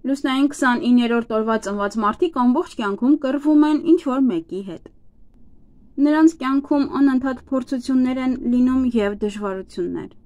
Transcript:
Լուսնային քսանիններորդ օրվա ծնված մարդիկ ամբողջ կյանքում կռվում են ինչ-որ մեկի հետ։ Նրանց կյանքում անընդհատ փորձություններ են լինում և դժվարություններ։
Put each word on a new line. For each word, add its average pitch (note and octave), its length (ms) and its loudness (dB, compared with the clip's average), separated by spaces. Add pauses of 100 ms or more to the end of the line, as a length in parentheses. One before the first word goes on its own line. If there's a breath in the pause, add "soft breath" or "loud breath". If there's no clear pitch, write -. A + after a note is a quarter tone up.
Լուսնային C#4 460 0
քսանիններորդ A#3+ 800 0
օրվա A3 280 0
ծնված G3+ 360 -4
մարդիկ A3+ 400 -2
ամբողջ B3+ 400 2
կյանքում A#3 420 2
կռվում D4 480 2
են D4+ 200 2
ինչ-որ C#4+ 360 2
մեկի G3 400 -2
հետ։ - 300 -16 (1040)
Նրանց D4+ 360 4
կյանքում C#4 580 -2
անընդհատ C4 540 0
փորձություններ B3+ 760 -2
են B3+ 220 -2
լինում B3+ 480 2
և G#3 260 0
դժվարություններ։ F#3+ 960 -6 (160)